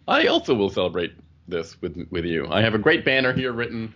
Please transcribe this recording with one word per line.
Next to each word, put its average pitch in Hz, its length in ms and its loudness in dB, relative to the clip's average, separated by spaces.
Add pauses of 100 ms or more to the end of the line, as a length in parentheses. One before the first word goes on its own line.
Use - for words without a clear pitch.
I 294 180 4
also 240 280 2
will 101 140 2
celebrate 87 440 -2 (340)
this 85 340 -6
with, 85 280 -8
with 85 160 -4
you. 82 240 -2
I 92 140 2
have 113 100 2
a 110 60 2
great 156 260 2
banner 131 260 2
here 127 220 -2
written, 117 420 -8